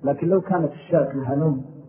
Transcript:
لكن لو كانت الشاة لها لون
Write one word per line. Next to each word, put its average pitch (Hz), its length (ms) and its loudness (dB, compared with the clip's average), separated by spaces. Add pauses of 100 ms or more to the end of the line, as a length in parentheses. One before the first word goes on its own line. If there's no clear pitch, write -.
لكن 143 240 0
لو 185 140 4
كانت 165 300 0
الشاة 151 420 0
لها 135 220 -4
لون 147 260 2 (280)